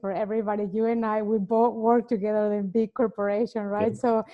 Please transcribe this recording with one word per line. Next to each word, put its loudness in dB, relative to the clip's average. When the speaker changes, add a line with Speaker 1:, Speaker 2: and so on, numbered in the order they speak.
Speaker 1:
for -4
everybody, -2
you 0
and 0
I, 0
we 0
both 2
work 2
together 0
in -2
big 0
corporation, -2
right? -2
Speaker 2:
Yeah. -10
Speaker 1:
So 2